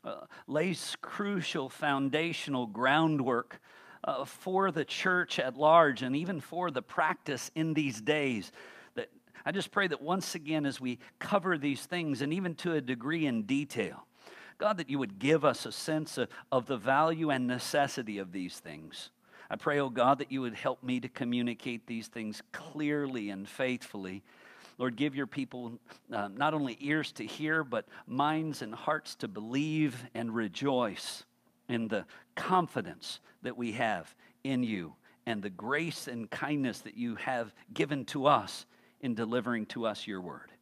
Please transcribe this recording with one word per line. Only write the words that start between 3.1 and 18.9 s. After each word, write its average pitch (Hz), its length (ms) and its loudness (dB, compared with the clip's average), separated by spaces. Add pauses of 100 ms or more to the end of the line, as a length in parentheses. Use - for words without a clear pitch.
uh, 139 200 -2
for 190 460 0
the 147 140 0
church - 560 0
at 127 160 0
large 151 460 10
and 131 120 0
even 170 260 0
for 170 300 -2
the 127 120 -2
practice 156 720 0
in 160 180 2
these 139 260 0
days. 131 520 2 (420)
That 120 160 -6 (340)
I 139 60 0
just 190 220 -4
pray 196 160 4
that 147 120 -2
once 180 360 -2
again, 156 280 0
as 131 160 -2
we 123 200 -4 (180)
cover 185 400 2
these 139 260 -2
things, 151 380 -2
and 147 100 0
even 180 220 -2
to 170 200 -2
a 151 60 4
degree 135 460 0
in 117 160 2
detail, 117 600 -2 (520)
God, 208 220 2
that 147 120 -6
you 139 80 0
would 98 220 -2
give 147 240 6
us 127 220 4
a 113 40 -6
sense 156 480 -4
of, 120 100 0 (220)
of 123 160 2
the 135 100 -2
value 151 540 4
and 127 160 2
necessity 123 720 0
of 92 140 -6
these 92 260 -6
things. 78 520 -14 (380)